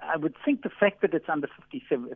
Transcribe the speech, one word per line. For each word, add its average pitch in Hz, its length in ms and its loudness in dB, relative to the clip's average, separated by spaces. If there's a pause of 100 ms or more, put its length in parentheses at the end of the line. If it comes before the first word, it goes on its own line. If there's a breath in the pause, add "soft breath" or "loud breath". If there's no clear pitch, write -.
I 165 140 -2
would 156 180 -2 (100)
think 285 180 0
the 208 80 -4
fact - 320 2
that 202 120 4
it's - 140 -2
under 147 180 -2
fifty-seven, 123 680 -6